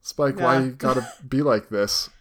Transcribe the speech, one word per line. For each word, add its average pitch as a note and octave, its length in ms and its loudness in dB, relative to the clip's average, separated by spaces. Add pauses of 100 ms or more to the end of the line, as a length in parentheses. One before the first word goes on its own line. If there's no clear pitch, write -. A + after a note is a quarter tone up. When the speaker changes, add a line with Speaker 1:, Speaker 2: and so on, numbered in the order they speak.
Speaker 1:
Spike, C3+ 380 -2
why B2+ 200 2
Speaker 2:
Yeah. C3 80 2
Speaker 1:
you C3 40 -4
gotta C3 340 0 (140)
Speaker 2:
<laughs> C3+ 100 -18
Speaker 1:
be C3 140 0
like A#2+ 280 2
this? G2+ 400 -2 (100)